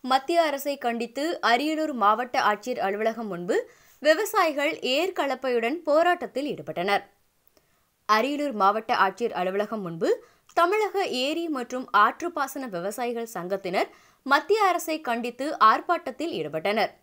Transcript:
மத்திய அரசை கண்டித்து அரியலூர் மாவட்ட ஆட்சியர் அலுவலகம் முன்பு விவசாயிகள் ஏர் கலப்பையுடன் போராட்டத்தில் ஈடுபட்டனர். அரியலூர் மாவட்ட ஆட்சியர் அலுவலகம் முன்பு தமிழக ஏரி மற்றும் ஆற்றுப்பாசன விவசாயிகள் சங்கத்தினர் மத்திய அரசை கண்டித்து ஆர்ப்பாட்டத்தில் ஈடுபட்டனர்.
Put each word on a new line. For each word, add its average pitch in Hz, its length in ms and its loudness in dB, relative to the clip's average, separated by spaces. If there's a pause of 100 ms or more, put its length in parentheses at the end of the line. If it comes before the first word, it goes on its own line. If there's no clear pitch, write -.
மத்திய 277 400 2
அரசை 285 360 -2
கண்டித்து 240 680 -4
அரியலூர் 302 460 2
மாவட்ட 233 460 2
ஆட்சியர் 208 400 0
அலுவலகம் 220 480 -2
முன்பு 196 420 -2 (300)
விவசாயிகள் 320 800 2
ஏர் 302 320 0
கலப்பையுடன் 262 600 -2
போராட்டத்தில் 302 840 0
ஈடுபட்டனர். 175 480 -2 (1080)
அரியலூர் 277 400 2
மாவட்ட 214 440 2
ஆட்சியர் 196 360 2
அலுவலகம் 202 500 -2
முன்பு 190 420 -2 (300)
தமிழக 381 520 2
ஏரி 302 420 -2
மற்றும் 254 500 -6
ஆற்றுப்பாசன 294 720 0
விவசாயிகள் 226 640 -6
சங்கத்தினர் 190 540 -4 (360)
மத்திய 311 400 2
அரசை 330 380 0
கண்டித்து 240 580 -4
ஆர்ப்பாட்டத்தில் 311 720 2
ஈடுபட்டனர். 165 560 -2 (140)